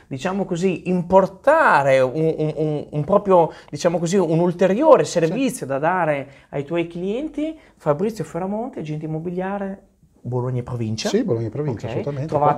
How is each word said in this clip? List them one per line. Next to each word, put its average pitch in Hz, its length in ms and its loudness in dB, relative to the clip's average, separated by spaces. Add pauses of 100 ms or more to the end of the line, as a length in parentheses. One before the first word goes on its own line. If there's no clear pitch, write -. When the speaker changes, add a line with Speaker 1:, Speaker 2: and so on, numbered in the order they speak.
Speaker 1:
diciamo 185 380 -4
così, 180 440 -2
importare 180 1120 4
un, 151 360 2
un, 151 200 -2
un, 151 340 -2
un 147 140 -4
proprio, 190 460 4 (180)
diciamo 170 300 -2
così, 170 180 0
un 165 220 2
ulteriore 190 680 4
Speaker 2:
Sì. - 140 -6
Speaker 1:
servizio 175 480 -2
da 135 120 -2
dare 156 500 0 (220)
ai 143 140 -6
tuoi 170 220 -2
clienti, 269 720 -6 (180)
Fabrizio 175 460 -2
Fioramonti, 202 560 -6
agente 151 280 -8
immobiliare, 185 840 -6 (380)
Bologna 123 340 -4
e - 20 -4
provincia. 117 480 -4
Speaker 2:
Sì, 220 120 2
Bologna 117 260 -2
e - 20 -10
provincia, 135 340 -6
Speaker 1:
Ok. 117 60 -8
Speaker 2:
assolutamente. 143 380 -6
Speaker 1:
Trovate 147 300 2